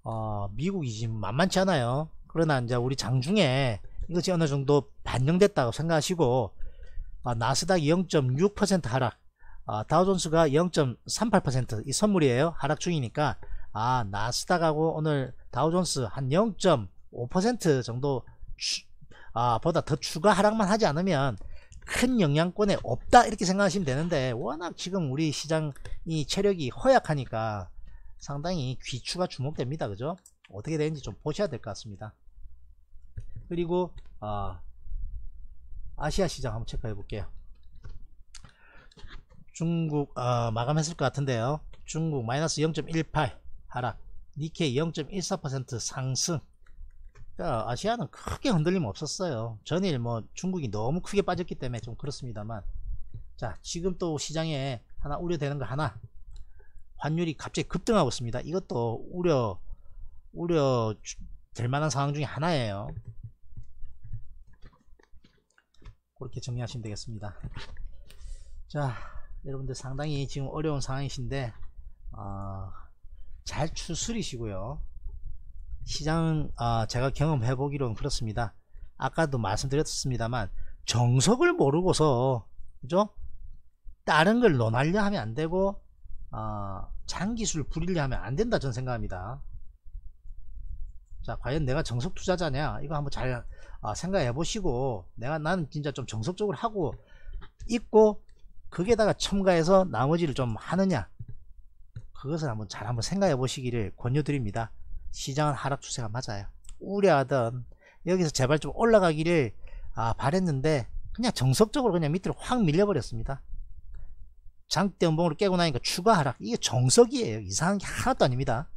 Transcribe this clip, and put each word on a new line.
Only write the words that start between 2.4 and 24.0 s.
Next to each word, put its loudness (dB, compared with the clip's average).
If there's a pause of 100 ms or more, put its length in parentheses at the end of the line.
이제 0
우리 0
장중에 2 (260)
이것이 0
어느 4
정도 4 (120)
반영됐다고 4
생각하시고, 2 (680)
아, 0
나스닥 2
영점육 4
퍼센트 2
하락, 0 (480)
아, -2
다우존스가 4
영점삼팔 2
퍼센트, 0
이 -4
선물이에요. 4
하락 0
중이니까, 0 (340)
아, 2
나스닥하고 2
오늘 0 (160)
다우존스 2
한 -2
영점오 2
퍼센트 4
정도 -2 (320)
추-, -4 (460)
아, 4
보다 2
더 0
추가 2
하락만 4
하지 4
않으면 2 (480)
큰 2
영향권에 4
없다, 8
이렇게 -2
생각하시면 2
되는데, 2